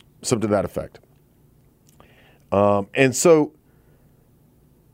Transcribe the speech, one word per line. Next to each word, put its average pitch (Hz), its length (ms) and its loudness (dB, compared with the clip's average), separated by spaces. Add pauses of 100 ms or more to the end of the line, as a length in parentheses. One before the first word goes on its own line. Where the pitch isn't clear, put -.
(220)
something 110 260 -4
to 101 80 -4
that 92 80 -2
effect. - 340 -12 (1500)
Um, 101 420 0
and 135 220 0
so, 160 380 2 (1400)